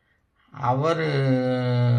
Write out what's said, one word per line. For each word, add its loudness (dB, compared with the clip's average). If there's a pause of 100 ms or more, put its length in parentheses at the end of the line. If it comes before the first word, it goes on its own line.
(500)
அவரு -2 (960)